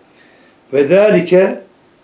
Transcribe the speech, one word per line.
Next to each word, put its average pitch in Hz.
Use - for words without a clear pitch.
Ve 135
zâlike, 190